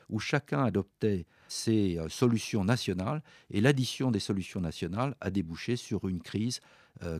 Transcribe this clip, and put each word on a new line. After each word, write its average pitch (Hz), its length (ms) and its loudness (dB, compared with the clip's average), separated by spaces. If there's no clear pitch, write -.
où 110 100 -4
chacun 143 460 0
adoptait 98 600 0
ses, 101 520 2
euh, 78 100 -4
solutions 113 560 2
nationales, 110 580 0
et 101 100 2
l'addition 131 500 4
des 107 80 2
solutions 95 440 -2
nationales 95 580 -2
a 101 100 -2
débouché 95 460 -2
sur 101 320 -4
une 90 140 -2
crise, 113 380 -4
euh, 85 180 -6